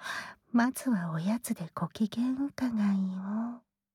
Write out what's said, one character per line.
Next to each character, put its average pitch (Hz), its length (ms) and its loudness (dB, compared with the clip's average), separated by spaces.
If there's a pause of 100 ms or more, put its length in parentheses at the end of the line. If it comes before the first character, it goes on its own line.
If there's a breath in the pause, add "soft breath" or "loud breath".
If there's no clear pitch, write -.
(500 loud breath)
ま 233 220 4
ず - 180 -2
は 175 220 2
お 160 80 0
や 208 180 2
つ - 160 -2
で 165 180 -8
ご - 160 -2
機 - 240 0
嫌 247 200 0
伺 262 360 -2
い 240 40 0 (1200)